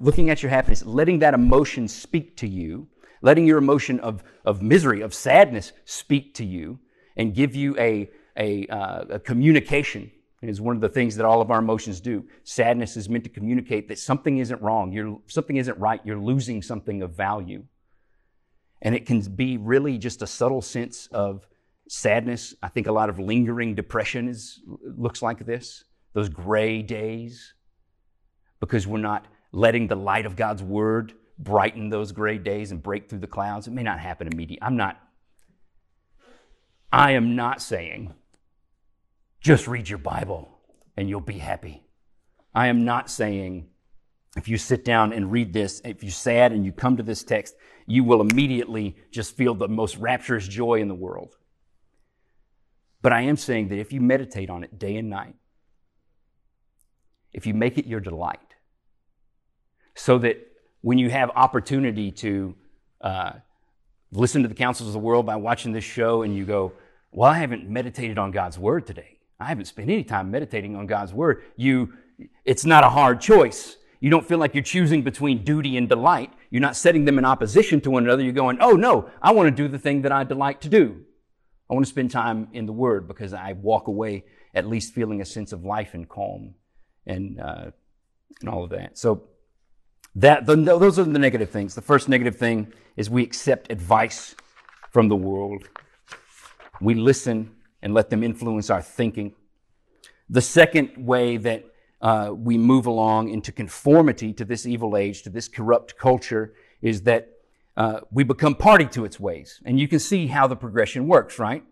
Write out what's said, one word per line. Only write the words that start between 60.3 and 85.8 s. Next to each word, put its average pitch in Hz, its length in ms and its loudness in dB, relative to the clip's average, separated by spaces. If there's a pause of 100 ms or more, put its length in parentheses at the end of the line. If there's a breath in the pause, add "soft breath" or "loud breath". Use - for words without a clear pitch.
when 123 160 2
you 123 120 2
have 127 260 -2
opportunity 123 760 0
to, 98 440 -6 (460)
uh, 92 320 -6 (800)
listen 123 320 2
to 120 40 0
the 107 80 -6
counsels 123 320 -4
of 104 60 -8
the 107 60 -6
world 113 260 2
by 110 100 -6
watching 113 380 -4
this 110 100 -6
show 117 380 -2
and 104 140 -4
you 98 100 -6
go, 95 260 -2 (400 soft breath)
"Well, 127 180 4
I 165 100 2
haven't 117 300 -6
meditated 120 480 -8
on 98 140 -4
God's 90 260 -6
word 110 300 -2
today. - 300 -18 (220)
I - 60 -10
haven't 120 200 -8
spent 107 240 -10
any 196 140 0
time 98 280 -6
meditating 107 440 -6
on 101 120 -10
God's 101 260 -4
word." 143 300 0 (140 loud breath)
You, 127 360 0 (520 loud breath)
it's 127 180 0
not 151 200 8
a 120 60 8
hard 127 300 4
choice. 165 560 4 (240 soft breath)
You 135 100 0
don't 156 160 4
feel 170 120 0
like 151 160 0
you're 143 100 -2
choosing 160 380 2
between 131 420 -2
duty 143 340 -2
and 120 120 0
delight. 127 420 2 (180 soft breath)
You're 123 120 0
not 143 140 0
setting 160 300 4
them 139 120 4
in 131 80 4
opposition 135 560 4
to 135 100 -2
one 127 120 2
another. 127 200 4
You're 127 80 -2
going, 127 300 0
"Oh, 233 120 8
no, 185 360 4 (120)
I 196 120 6
want 185 140 6
to 139 160 2
do 147 40 -2
the 139 120 -8
thing 143 240 -2
that 139 80 2
I 135 120 2
delight 139 380 -4
to 151 80 -10
do. 147 340 4 (640)
I - 40 -2
want 131 120 2
to 131 40 -8
spend 127 220 -4
time 113 420 -4
in 117 120 -8
the 107 80 -8
Word," 110 340 0
because 98 260 -12
I 95 200 -12
walk 101 340 -2
away 104 380 -6 (280 soft breath)
at 95 140 -2
least 110 260 -6
feeling 107 280 -4
a 95 40 -8
sense 107 280 -12
of 87 100 -14
life 104 300 -8